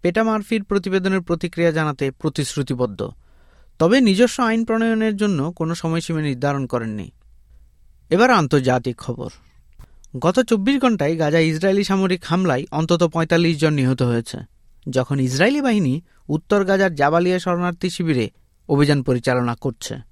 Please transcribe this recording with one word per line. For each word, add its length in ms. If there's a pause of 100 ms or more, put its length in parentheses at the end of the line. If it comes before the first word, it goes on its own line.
পেটা 240
মার্ফির 400
প্রতিবেদনের 580
প্রতিক্রিয়া 500
জানাতে 380
প্রতিশ্রুতিবদ্ধ, 880 (800)
তবে 200
নিজস্ব 420
আইন 220
প্রণয়নের 520
জন্য 220 (140)
কোনো 220
সময়সীমা 480
নির্ধারণ 440
করেননি। 400 (1040)
এবার 200
আন্তর্জাতিক 680
খবর। 320 (880)
গত 220
চব্বিশ 380
ঘন্টায় 400
গাজায় 280
ইসরায়েলি 380
সামরিক 400
হামলায় 460
অন্তত 340
পঁয়তাল্লিশ 560
জন 120
নিহত 300
হয়েছে, 360 (480)
যখন 340
ইসরায়েলি 400
বাহিনী 340 (340)
উত্তর 360
গাজার 300
জাবালিয়া 440
শরণার্থী 520
শিবিরে 360 (420)
অভিযান 340
পরিচালনা 520
করছে। 400 (180)